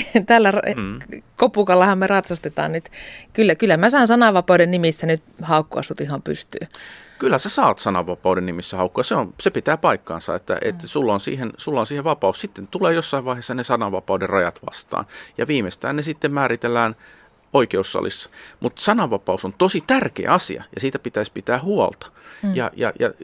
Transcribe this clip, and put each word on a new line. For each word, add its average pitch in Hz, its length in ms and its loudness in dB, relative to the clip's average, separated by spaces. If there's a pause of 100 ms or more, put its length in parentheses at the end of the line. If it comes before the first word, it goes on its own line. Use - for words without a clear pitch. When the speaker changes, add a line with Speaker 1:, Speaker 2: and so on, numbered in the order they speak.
Speaker 1:
<laughs> 202 160 2
tällä 220 260 6
ra-, 190 280 0
Speaker 2:
Mm. 104 420 -8 (140)
Speaker 1:
kopukallahan 190 640 4
me 190 100 2
ratsastetaan 165 640 -2
nyt. 165 180 -6 (440)
Kyllä, 208 220 4
kyllä 185 220 4
mä 202 120 4
saan 262 180 4
sananvapauden 185 640 6
nimissä 165 360 0
nyt 160 160 0 (180)
haukkua 156 420 0
sut - 180 -8
ihan 143 200 -6
pystyyn. - 460 -8 (520)
Speaker 2:
Kyllä - 180 2
sä 208 120 -4
saat 175 300 2
sananvapauden 90 680 0
nimissä 90 320 -8
haukkua. 92 260 -2
Se 214 120 -2
on, 117 260 -2
se 196 80 0
pitää 147 280 0
paikkaansa, 90 580 -2
että, 92 260 -4
että 87 220 -4
Speaker 1:
Mm. 85 40 -14
Speaker 2:
sulla 123 260 0
on 101 60 0
siihen, 127 380 -6
sulla 143 220 -4
on 107 60 0
siihen 143 180 -8
vapaus. 135 380 -2
Sitten 98 260 -12
tulee 165 260 0
jossain 143 320 -2
vaiheessa 123 280 -6
ne 123 100 -4
sananvapauden 98 640 -2
rajat 90 360 0
vastaan. - 400 -8 (320)
Ja 120 100 -4
viimeistään 131 480 -4
ne 147 60 -4
sitten 147 320 -4
määritellään 120 640 0 (580)
oikeussalissa. 95 760 0 (300)
Mut - 180 -4
sananvapaus 120 680 0
on 98 120 -8
tosi 185 300 2
tärkeä - 460 0
asia - 300 -2 (120)
ja 107 60 -8
siitä 135 180 -4
pitäisi 107 320 -4
pitää 123 280 -4
huolta. 165 480 -2 (360)
Speaker 1:
Mm. 196 120 -2
Speaker 2:
Ja, 123 200 -2
ja, 117 240 -2
ja, 117 120 0 (120)